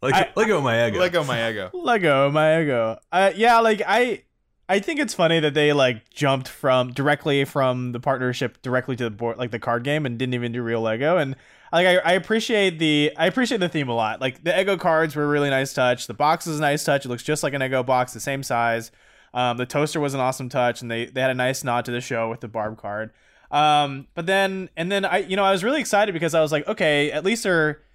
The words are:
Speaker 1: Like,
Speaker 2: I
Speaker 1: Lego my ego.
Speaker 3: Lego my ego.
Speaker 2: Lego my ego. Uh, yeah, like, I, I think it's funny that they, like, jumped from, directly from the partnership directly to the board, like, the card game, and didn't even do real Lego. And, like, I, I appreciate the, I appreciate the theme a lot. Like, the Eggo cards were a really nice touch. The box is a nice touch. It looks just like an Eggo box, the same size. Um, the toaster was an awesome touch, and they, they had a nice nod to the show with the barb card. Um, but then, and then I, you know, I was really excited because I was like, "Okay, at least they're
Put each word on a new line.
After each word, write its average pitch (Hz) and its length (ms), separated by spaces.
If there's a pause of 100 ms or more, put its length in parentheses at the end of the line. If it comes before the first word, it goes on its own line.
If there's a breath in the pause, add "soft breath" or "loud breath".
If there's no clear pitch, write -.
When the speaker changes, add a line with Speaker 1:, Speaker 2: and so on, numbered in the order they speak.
Speaker 1:
Like, 139 120
Speaker 2:
I 190 200
Speaker 1:
Lego 214 280
my 117 260
ego. 107 100
Speaker 3:
Lego 175 260
my 117 260
ego. 101 240
Speaker 2:
Lego 185 560
my 156 320
ego. 117 360 (140)
Uh, 190 240
yeah, 226 240
like, 220 260
I, 233 360 (440)
I 190 120
think 285 200
it's 277 140
funny 165 280
that 151 120
they, 147 220
like, 127 340
jumped 135 400
from, 127 460
directly 143 500
from 127 480
the 120 80
partnership 127 640
directly 127 340
to 120 80
the 117 60
board, 113 260
like, 123 140
the 117 80
card 120 260
game, 147 220
and 120 120
didn't 127 140
even 120 200
do 120 100
real 113 180
Lego. 117 380
And, 135 180 (340 loud breath)
like, 175 160
I, 180 120
I 175 140
appreciate 202 640
the, 151 360
I 160 120
appreciate 233 320
the 180 100
theme 143 220
a 117 40
lot. 110 280
Like, 131 200
the 170 100
Eggo 190 280
cards 160 340
were 147 100
a 147 40
really 147 220
nice 135 240
touch. 123 320
The 120 80
box 151 320
is 160 100
a 151 60
nice 147 200
touch. 139 220
It 127 60
looks 120 120
just 151 200
like 147 100
an 139 80
Eggo 131 240
box, 127 300
the 113 60
same 135 220
size. 117 480 (440 soft breath)
Um, 123 240
the 123 80
toaster 151 340
was 143 140
an 139 60
awesome 127 280
touch, 123 320
and 120 100
they, 117 140
they 131 160
had 131 100
a 131 40
nice 127 280
nod 120 220
to - 60
the 120 100
show 113 300
with 113 100
the 113 80
barb 110 300
card. 107 320 (400 soft breath)
Um, 147 640
but 170 100
then, 190 540
and 170 120
then 196 140
I, 180 140
you 190 180
know, 202 80
I 196 80
was 185 100
really 269 180
excited 208 320
because 160 220
I 165 60
was 156 120
like, 147 140
"Okay, 151 460
at 156 100
least 220 200
they're 156 400 (120)